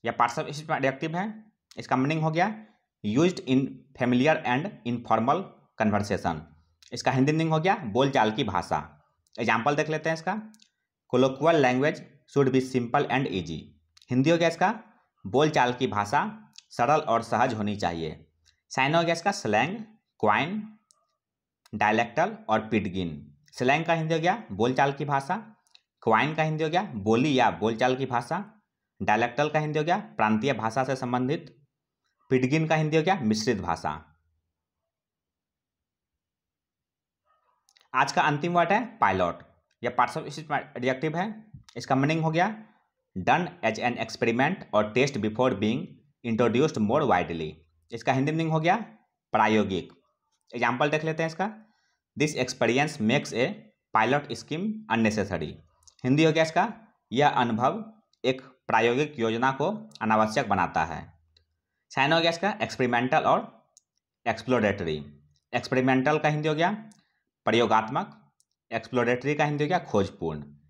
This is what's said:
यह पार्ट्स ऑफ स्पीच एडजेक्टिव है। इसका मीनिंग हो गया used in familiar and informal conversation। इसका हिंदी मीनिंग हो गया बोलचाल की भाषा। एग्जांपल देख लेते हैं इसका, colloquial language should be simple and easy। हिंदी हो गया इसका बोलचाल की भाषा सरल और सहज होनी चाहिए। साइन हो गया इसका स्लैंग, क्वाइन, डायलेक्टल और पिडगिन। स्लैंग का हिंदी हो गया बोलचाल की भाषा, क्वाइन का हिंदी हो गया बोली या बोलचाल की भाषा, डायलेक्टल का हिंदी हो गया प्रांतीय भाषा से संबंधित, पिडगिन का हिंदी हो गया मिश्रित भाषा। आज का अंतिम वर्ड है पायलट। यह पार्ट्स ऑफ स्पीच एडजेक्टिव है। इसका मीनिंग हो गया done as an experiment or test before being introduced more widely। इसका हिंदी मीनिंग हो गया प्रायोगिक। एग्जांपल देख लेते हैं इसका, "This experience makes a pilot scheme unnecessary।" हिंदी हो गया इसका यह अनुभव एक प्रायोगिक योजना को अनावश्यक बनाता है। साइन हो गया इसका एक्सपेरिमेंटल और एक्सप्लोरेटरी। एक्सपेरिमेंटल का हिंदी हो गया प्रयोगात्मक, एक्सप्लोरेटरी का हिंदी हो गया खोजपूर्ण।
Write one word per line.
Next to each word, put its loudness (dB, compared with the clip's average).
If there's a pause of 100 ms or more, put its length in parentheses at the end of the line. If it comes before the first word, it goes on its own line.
यह -2
पार्ट्स 0
ऑफ -6
स्पीच -12
एडजेक्टिव -2
है। -8 (260)
इसका -2
मीनिंग 0
हो 0
गया -2 (400)
used 2
in 0 (340)
familiar 2
and -2 (180)
informal 0 (380)
conversation। 0 (500)
इसका -2
हिंदी 4
मीनिंग 0
हो 2
गया 2
बोलचाल 2
की -2
भाषा। -4 (340)
एग्जांपल 2
देख -2
लेते -4
हैं -2
इसका, -6 (760)
colloquial 4
language 2 (380)
should 4
be 2
simple 0
and 0
easy। -6 (500)
हिंदी 2
हो 4
गया 2
इसका 0 (480)
बोलचाल 2
की -2
भाषा -4 (160)
सरल 2
और 0
सहज 0
होनी -2
चाहिए। -6 (380)
साइन 0
हो 4
गया 0
इसका -2
स्लैंग, -2 (340)
क्वाइन, 0 (1000)
डायलेक्टल 0 (120)
और 0
पिडगिन। -4 (140)
स्लैंग 0
का 0
हिंदी -2
हो 0
गया -2
बोलचाल 0
की -6
भाषा, -4 (460)
क्वाइन 2
का 0
हिंदी -2
हो -2
गया 0
बोली 2
या 4
बोलचाल 0
की -4
भाषा, -6 (400)
डायलेक्टल 0
का 0
हिंदी 2
हो 0
गया 2
प्रांतीय 0
भाषा -2
से -2
संबंधित, -4 (640)
पिडगिन 2
का 2
हिंदी 2
हो 4
गया 2
मिश्रित 0
भाषा। -6 (3750)
आज 4
का 2
अंतिम 0
वर्ड 2
है -2
पायलट। 2 (400)
यह -2
पार्ट्स 0
ऑफ -8
स्पीच -12
एडजेक्टिव -4
है। -8 (260)
इसका -2
मीनिंग 2
हो 0
गया -2 (540)
done 2 (180)
as 0
an -2
experiment 0 (200)
or 2
test 2
before 0
being -2 (460)
introduced 2
more 2
widely। 0 (400)
इसका -2
हिंदी 2
मीनिंग -2
हो 2
गया 2 (560)
प्रायोगिक। 2 (640)
एग्जांपल 0
देख -2
लेते -4
हैं -2
इसका, -8 (540)
"This 0
experience 0
makes 0
a 0 (420)
pilot 2
scheme -8 (200)
unnecessary।" 0 (520)
हिंदी 4
हो 6
गया 2
इसका 0 (380)
यह 4
अनुभव 0 (320)
एक 0
प्रायोगिक 0
योजना 0
को -4 (120)
अनावश्यक 2
बनाता 0
है। -12 (840)
साइन 2
हो 4
गया 2
इसका -2 (120)
एक्सपेरिमेंटल 0
और -2 (580)
एक्सप्लोरेटरी। -2 (300)
एक्सपेरिमेंटल 0
का 0
हिंदी -2
हो 0
गया -2 (560)
प्रयोगात्मक, 0 (380)
एक्सप्लोरेटरी -2
का 2
हिंदी -2
हो -2
गया 0
खोजपूर्ण। -4 (140)